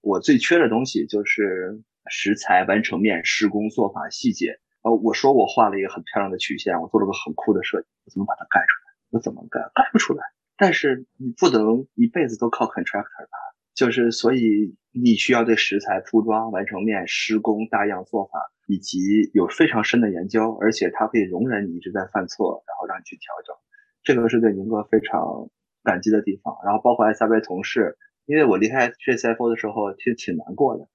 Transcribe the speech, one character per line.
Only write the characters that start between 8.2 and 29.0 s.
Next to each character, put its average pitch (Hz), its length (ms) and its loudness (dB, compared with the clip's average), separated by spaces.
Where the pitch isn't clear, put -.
把 - 100 -4
它 - 140 -16
盖 - 120 2
出 - 40 -2
来？ - 60 -20
我 117 80 0
怎 - 140 -6
么 - 160 -18
盖？ - 100 -6
盖 - 160 4
不 226 80 4
出 - 140 0
来。 - 100 -6
但 185 160 4
是 131 320 0
你 127 200 -8
不 - 120 4
能 113 440 2
一 117 140 4
辈 147 200 0
子 113 100 -6
都 117 120 0
靠 - 160 -2
contractor - 640 -8
吧？ - 80 -16
就 120 180 2
是 117 200 2
所 117 220 2
以 107 420 2
你 120 220 4
需 113 200 2
要 117 100 4
对 113 120 4
食 - 240 0
材、 95 220 -2
铺 110 200 2
装、 110 300 -2
完 98 140 -4
成 101 180 -6
面、 98 240 -2
施 - 320 -2
工、 110 300 0
大 101 160 0
样 92 180 -4
做 98 220 -4
法， - 260 -10
以 98 100 0
及 98 560 0
有 92 140 4
非 160 200 0
常 110 160 -2
深 120 180 2
的 104 100 0
研 87 160 -6
究， 110 320 -2
而 107 120 2
且 92 220 -2
它 107 140 0
可 120 100 0
以 107 40 4
容 92 260 -2
忍 101 220 -4
你 85 80 -8
一 - 20 -10
直 92 120 -12
在 98 200 -4
犯 92 160 -2
错， - 400 -4
然 - 100 -10
后 - 80 -8
让 92 140 -10
你 - 40 -20
去 - 120 -20
调 - 180 -18
整。 - 100 -16
这 139 120 2
个 117 140 2
是 117 100 2
对 113 120 4
宁 98 160 -6
哥 107 160 -4
非 110 160 2
常 - 500 -4
感 90 180 0
激 107 80 -2
的 107 140 4
地 98 200 -4
方。 - 220 -8
然 101 80 0
后 - 80 -2
包 120 140 4
括 110 100 2
S 107 180 0
W 113 140 4
A 110 40 2
同 92 220 -8
事， 98 340 -2
因 143 100 -2
为 156 80 6
我 104 140 4
离 107 100 2
开 120 220 0
G 123 260 -2